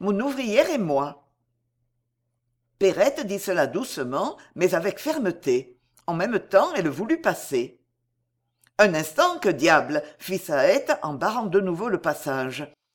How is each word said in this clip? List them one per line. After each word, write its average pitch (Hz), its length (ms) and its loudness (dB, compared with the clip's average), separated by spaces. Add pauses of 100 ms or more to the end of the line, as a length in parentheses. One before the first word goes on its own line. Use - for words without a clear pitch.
mon 196 200 0
ouvrière 262 500 2
et 294 80 0
moi. » 147 500 -2 (1500)
Perrette 202 480 2
dit 196 120 -4
cela 175 300 0
doucement, 165 680 -4 (200)
mais 175 180 2
avec 180 240 -2
fermeté. 170 800 -2 (280)
En 165 80 -4
même 196 260 -2
temps, 294 340 2
elle 175 140 0
voulut 220 320 -2
passer. « - 600 -2 (960)
Un 202 160 6
instant, 311 440 0
que 208 100 -2
diable ! » 151 540 2 (160)
fit 185 200 -6
Saète 190 540 2 (100)
en 151 120 -4
barrant 214 320 -2
de 190 140 2
nouveau 185 280 -4
le 196 120 -2
passage. « 135 720 -4 (220)